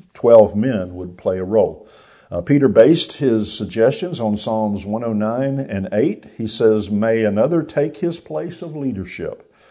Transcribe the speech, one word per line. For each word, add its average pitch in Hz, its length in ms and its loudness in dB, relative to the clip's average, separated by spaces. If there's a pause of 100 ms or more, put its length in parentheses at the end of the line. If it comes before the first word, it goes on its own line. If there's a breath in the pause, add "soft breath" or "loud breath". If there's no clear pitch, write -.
(120)
twelve 113 420 6
men 104 420 -4
would 90 200 -12
play 95 220 -4
a 92 60 -6
role. 90 440 0 (400 loud breath)
Uh, 87 120 -6
Peter 139 260 2
based 123 520 4
his 113 380 0
suggestions 123 640 -2
on 107 160 0
Psalms 104 480 -4
one 107 200 -6
oh 113 80 -2
nine 123 480 -2
and 98 320 -6
eight. 143 340 -2 (100)
He 113 120 -6
says, 107 420 2
"May 113 320 0
another 117 400 0
take 151 360 -4
his 170 200 -4
place 170 440 -10
of 160 120 -12
leadership." 98 800 -8 (160 soft breath)